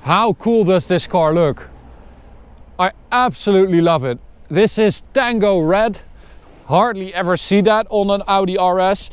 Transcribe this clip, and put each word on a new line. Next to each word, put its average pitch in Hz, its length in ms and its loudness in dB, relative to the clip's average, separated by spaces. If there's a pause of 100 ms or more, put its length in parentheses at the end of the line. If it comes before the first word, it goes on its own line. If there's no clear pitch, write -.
how 196 320 0
cool 226 300 0
does 180 240 0
this 175 180 -2
car 165 260 0
look? 160 360 -2 (1080)
I 185 140 0 (200)
absolutely 196 680 2
love 165 240 2
it. 123 140 -6 (300)
This 190 300 0
is 214 240 0 (100)
Tango 220 480 0
Red. 190 400 0 (680)
Hardly 190 460 0
ever 180 240 -2
see 196 260 0
that 214 280 2
on 202 200 -2
an 202 160 -2
Audi 196 300 0
R 185 240 0
S 190 320 -2